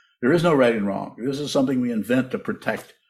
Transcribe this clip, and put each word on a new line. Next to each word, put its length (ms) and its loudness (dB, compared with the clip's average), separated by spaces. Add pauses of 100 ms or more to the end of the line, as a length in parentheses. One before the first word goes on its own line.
(220)
There 120 4
is 80 2
no 100 4
right 220 4
and 120 -2
wrong. 320 -6
This 220 -6
is 100 -6
something 300 2
we 100 0
invent 420 0
to 60 -4
protect 540 -6 (180)